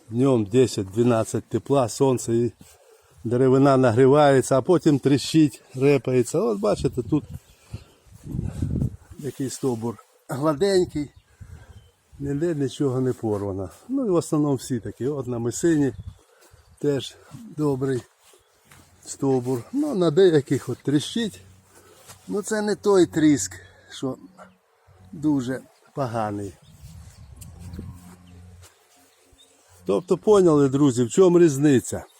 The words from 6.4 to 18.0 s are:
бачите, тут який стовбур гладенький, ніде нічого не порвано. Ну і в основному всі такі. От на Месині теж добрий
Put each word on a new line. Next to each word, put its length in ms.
бачите, 440
тут 200
який 300
стовбур 480
гладенький, 840
ніде 360
нічого 460
не 120
порвано. 560
Ну 180
і 40
в 60
основному 400
всі 240
такі. 280
От 200
на 120
Месині 540
теж 360
добрий 680